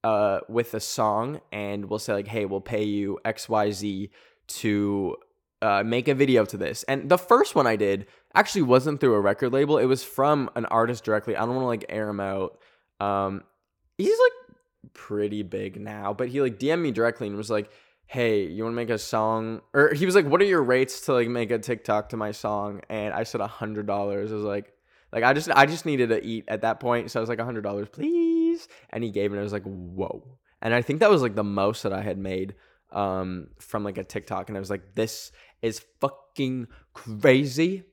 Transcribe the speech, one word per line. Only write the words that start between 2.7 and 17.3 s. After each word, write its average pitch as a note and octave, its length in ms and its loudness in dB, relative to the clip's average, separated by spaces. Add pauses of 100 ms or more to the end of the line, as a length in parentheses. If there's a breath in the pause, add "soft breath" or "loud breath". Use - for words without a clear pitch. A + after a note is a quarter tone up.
you G2+ 400 -2
X, - 260 -6
Y, G#2+ 220 2
Z G2 380 -6 (380 soft breath)
to, G2+ 680 0 (460)
uh, G2+ 240 2
make A#2 220 0
a C#3+ 80 2
video C3 300 6
to G#2 120 -10
this." E2+ 260 -6
And C3+ 260 -4
the F3+ 80 6
first B3+ 380 4
one C#3+ 100 4
I A2+ 100 4
did G2+ 320 0 (260 soft breath)
actually G3+ 300 2
wasn't C3 360 4
through B2+ 140 4
a G#2 80 4
record G#2+ 320 2
label. C#3+ 240 4
It A#2+ 80 4
was C3 180 2
from C#3 520 2
an A#2 100 -2
artist A#2 400 0
directly. G#2+ 320 0
I A2 80 0
don't B2 100 -2
wanna, C3 120 -2
like, A#2 200 -4
air G#2+ 220 -4
him G2+ 100 -6
out. G2 400 -4 (400 soft breath)
Um, G2 440 -2 (540)
he's, G#4 220 2
like, - 720 0
pretty G#2 500 -4
big F#2+ 360 -8
now, G#2 340 -8
but B2 140 -4
he, C3+ 140 -2
like, A2+ 180 0
D C#3 120 0
M'd E3+ 120 0
me C#3+ 80 0
directly A2+ 360 0
and G2+ 100 -8